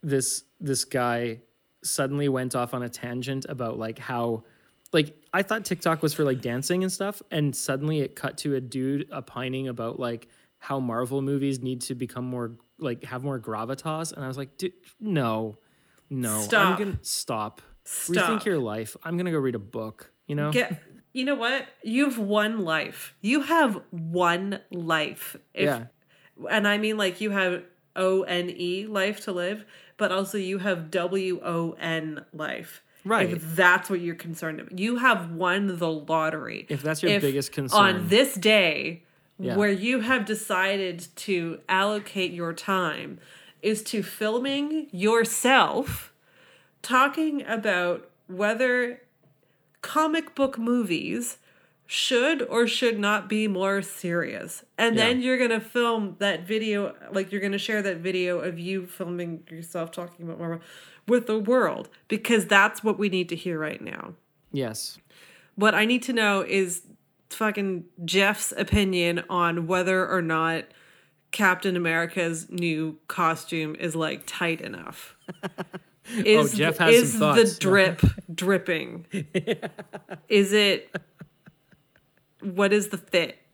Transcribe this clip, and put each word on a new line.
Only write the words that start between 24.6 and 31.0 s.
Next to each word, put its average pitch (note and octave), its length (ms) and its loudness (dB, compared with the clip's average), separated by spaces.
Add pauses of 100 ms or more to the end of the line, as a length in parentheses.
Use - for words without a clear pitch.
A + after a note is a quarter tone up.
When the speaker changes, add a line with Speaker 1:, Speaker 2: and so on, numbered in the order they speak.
Speaker 2:
life. D#3+ 680 -4 (180)
If, - 100 0
Speaker 1:
Yeah. B2 200 0 (680)
Speaker 2:
and G#3 180 2
I G#3 100 2
mean, G#3+ 180 -2
like, F#3+ 240 -2
you G#3+ 100 -2
have F#3 320 0 (340)
O F#3+ 260 2
N F3+ 280 -2
E F3+ 360 -4
life G#3 380 -2
to G#3 80 -6
live, F#3 320 -4 (320)
but G3 160 0
also F#3+ 260 -2
you F#3+ 200 -4
have F3 320 -2
W F#3 520 -2